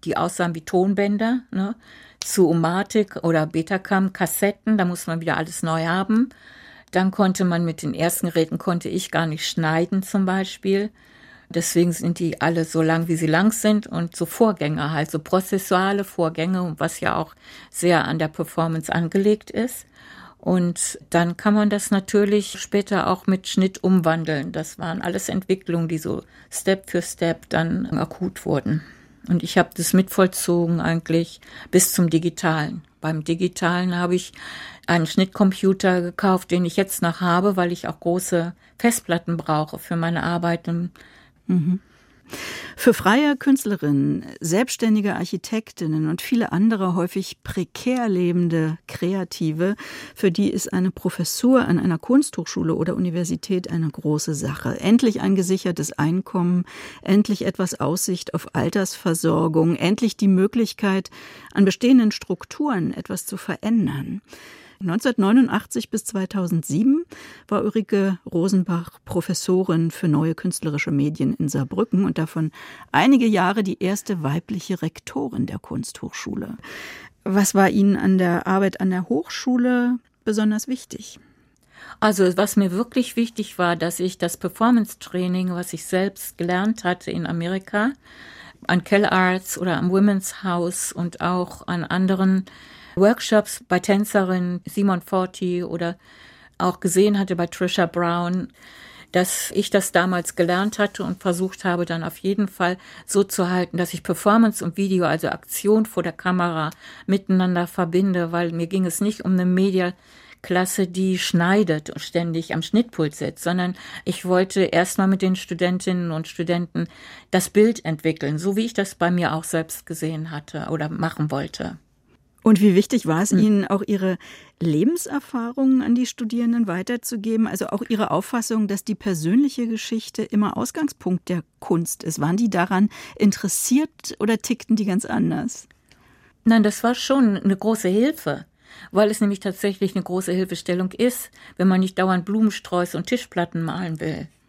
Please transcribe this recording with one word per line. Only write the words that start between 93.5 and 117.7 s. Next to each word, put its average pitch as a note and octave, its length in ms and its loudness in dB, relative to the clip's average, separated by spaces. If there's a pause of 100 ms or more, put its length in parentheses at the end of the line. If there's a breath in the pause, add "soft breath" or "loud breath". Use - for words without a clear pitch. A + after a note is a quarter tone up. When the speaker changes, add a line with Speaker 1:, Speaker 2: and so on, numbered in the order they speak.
Speaker 1:
bei F3+ 100 2
Tänzerinnen, F#3 880 0
Simon G3 360 0
Forti F#3 600 -2
oder F3 340 -4 (600 loud breath)
auch F3+ 240 0
gesehen G3 360 4
hatte F#3+ 200 0
bei F3 100 0
Trisha F3+ 400 0
Brown, F3 640 -2 (640 loud breath)
dass - 400 0
ich - 180 -2
das F#3+ 220 0
damals F3+ 420 0
gelernt F#3 460 0
hatte G3+ 240 -2
und - 180 -6
versucht F#3 420 -2
habe, F3 200 0
dann E3 180 -6
auf D#3 160 -8
jeden G3 300 0
Fall F3+ 280 -2 (300 loud breath)
so G3+ 160 2
zu F#3+ 280 0
halten, F3+ 260 0
dass F3 180 -2
ich D#3+ 80 -10
Performance G#3+ 640 2
und E3+ 120 -4
Video, F#3 280 2
also D#3+ 240 0
Aktion - 580 0
vor - 160 -4
der E3+ 80 -2
Kamera, F3 600 -2 (360 loud breath)
miteinander F#3 640 2
verbinde, F3+ 640 0
weil E3+ 180 0
mir E3 160 -4
ging F#3+ 180 0
es E3+ 160 -2
nicht G#3 240 -2
um F#3 100 2
eine F3+ 120 2
Mediaklasse, F#3 1400 0
die F#3 300 0
schneidet F3 720 2
und - 100 -10
ständig E3 520 -4
am E3 100 -2
Schnittpult G#3+ 520 0
sitzt, - 300 -8
sondern F3+ 320 -2 (300 loud breath)
ich - 180 -4
wollte F#3 380 2
erstmal F#3 440 2
mit F#3+ 160 2
den F#3 140 2
Studentinnen F3+ 760 -2
und D#3+ 160 -6
Studenten E3+ 640 -4 (420 loud breath)
das F#3 180 2
Bild G#3+ 360 4